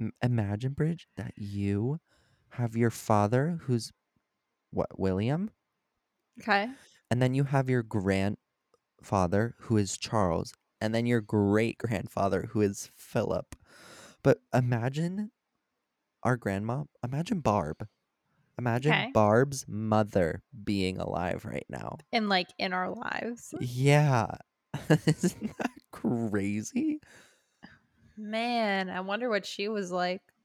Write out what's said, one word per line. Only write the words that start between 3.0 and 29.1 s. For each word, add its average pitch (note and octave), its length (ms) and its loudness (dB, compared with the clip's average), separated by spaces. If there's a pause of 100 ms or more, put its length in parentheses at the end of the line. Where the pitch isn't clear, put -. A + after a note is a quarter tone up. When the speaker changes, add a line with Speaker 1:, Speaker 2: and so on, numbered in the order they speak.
Speaker 1:
who's A#2+ 300 -2 (840)
what, - 240 -4
William? A2+ 520 0 (880)
Speaker 2:
Okay. G3+ 280 2 (420)
Speaker 1:
And B2 120 4
then B2+ 120 4
you C#3 100 4
have C3+ 260 2
your B2 120 2
grandfather, G2 1800 0
who - 180 0
is G2+ 200 2
Charles, F2+ 560 0 (280)
and A2 140 0
then A#2 120 0
your A#2+ 140 4
great-grandfather, G#2 1300 0
who A2 100 0
is G2+ 360 0
Philip. - 580 -4 (680)
But C3+ 180 4 (120)
imagine C3+ 760 0 (920)
our A#2+ 140 2
grandma, A2 480 -4 (180)
imagine D3+ 380 -4
Barb. G#2 460 0 (720)
Imagine B2 340 0
Speaker 2:
Okay. G3+ 200 0
Speaker 1:
Barb's A#2+ 560 4
mother G#2 760 0 (220)
being F#2+ 340 0
alive F2+ 460 -4
right - 240 -8
now. - 300 -10 (140)
Speaker 2:
And, A3 160 0
like, F#3 200 0 (100)
in F#3+ 140 -4
our F#3 180 -4
lives. - 720 -8
Speaker 1:
Yeah. C3 680 4 (440)
<laughs> - 340 2
Isn't - 520 -2
that - 120 -4 (220)
crazy? G3+ 1080 -2 (1160)
Speaker 2:
Man, G#3+ 720 -2
I F3+ 100 -6
wonder G3+ 280 -4